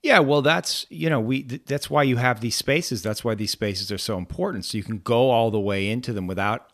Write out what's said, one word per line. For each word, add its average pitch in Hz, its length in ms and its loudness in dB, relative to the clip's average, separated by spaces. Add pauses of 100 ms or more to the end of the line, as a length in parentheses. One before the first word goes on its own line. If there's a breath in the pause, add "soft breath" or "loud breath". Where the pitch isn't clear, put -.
Yeah, 285 180 6
well, 147 220 4
that's, 160 480 0
you 160 200 -4
know, 143 120 2
we, 131 220 -2
th-, 123 220 -8
that's 143 240 -6
why 143 140 4
you 127 140 4
have 120 240 0
these 117 140 -2
spaces. 135 460 -2
That's 107 220 -4
why 113 120 0
these 104 160 -4
spaces 98 400 -4
are 98 60 -4
so 98 200 -4
important. 185 480 -6
So - 120 -6
you 101 60 -4
can 110 160 -6
go 123 300 4
all 113 200 4
the 107 120 0
way 98 280 0
into 123 220 -4
them 95 160 -4
without 98 460 -2